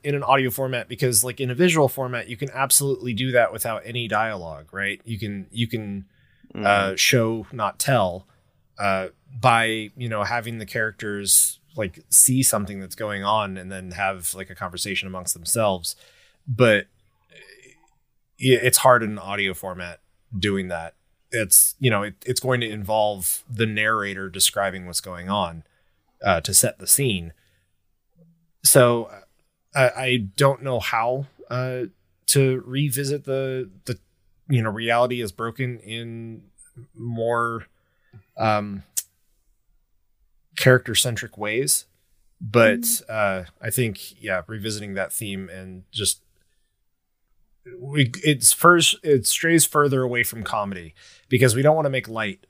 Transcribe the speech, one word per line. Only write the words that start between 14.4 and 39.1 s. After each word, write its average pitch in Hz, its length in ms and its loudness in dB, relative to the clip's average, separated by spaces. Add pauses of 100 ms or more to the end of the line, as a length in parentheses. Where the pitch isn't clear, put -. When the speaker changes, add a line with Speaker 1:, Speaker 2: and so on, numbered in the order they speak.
Speaker 1:
a 92 60 -18
conversation 95 500 -6
amongst 92 280 -8
themselves. 92 600 -2 (520)
But 113 400 4 (440)
i-, - 80 -20 (1000)
it's 127 400 4
hard 123 260 6
in 104 80 -4
an 104 60 -10
audio 98 360 -4
format 87 460 -12 (360)
doing 98 320 -2
that. 82 260 -8 (360)
It's, - 480 2
you 127 120 4
know, 104 140 2
it, 104 100 -8 (100)
it's 127 160 -2
going 123 220 0
to 113 60 -4
involve 107 840 -2
the 113 160 0
narrator 104 640 -2
describing 95 560 -2
what's 87 160 -6
going 90 260 -12
on, 87 340 -2 (600)
uh, 87 160 4
to 95 140 -2
set - 240 2
the 92 80 -18
scene. 92 480 0 (1300)
So 120 460 4 (640)
I, 131 160 4
I 127 260 0 (200)
don't 139 260 2
know 127 180 -4
how, 123 460 -2 (240)
uh, 127 320 -4 (460)
to 131 360 4
revisit 139 600 -4
the, 131 440 -4 (160)
the, 117 140 -6 (500)
you 127 140 2
know, 110 80 -2
reality 117 500 0
is 107 120 -6
broken 117 480 -6
in 113 640 -12 (500)
more, 117 720 -2 (720)
um, 104 460 0 (1700)